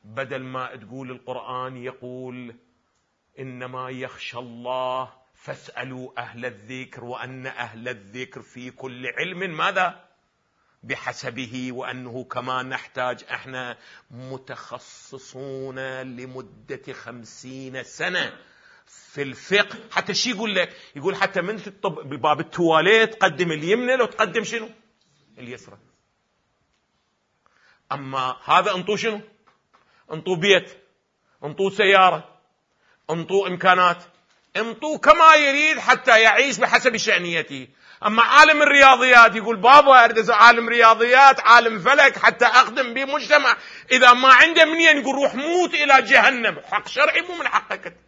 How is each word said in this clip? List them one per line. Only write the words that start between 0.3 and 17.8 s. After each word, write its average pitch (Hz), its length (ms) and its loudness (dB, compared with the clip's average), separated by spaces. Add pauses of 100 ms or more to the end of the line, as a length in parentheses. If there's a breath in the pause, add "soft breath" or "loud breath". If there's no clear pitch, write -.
ما 127 320 -14
تقول 123 360 -18
القرآن 127 640 -14
يقول: 127 760 -18 (840)
"إنما 127 500 -16
يخشى 127 480 -16
الله 127 760 -10 (220)
فاسألوا 127 840 -16
أهل 120 280 -16
الذكر 120 580 -18
وأن 127 440 -16
أهل 117 420 -14
الذكر 120 520 -18
في 123 300 -20
كل 127 360 -16
علم" 175 500 -10
ماذا؟ 185 500 -6 (800)
بحسبه، 127 840 -12
وأنه 123 520 -16
كما 127 400 -10
نحتاج 127 680 -10
إحنا 127 460 -14 (340 soft breath)
متخصصون 131 1900 -16
لمدة 127 920 -18
خمسين 127 880 -18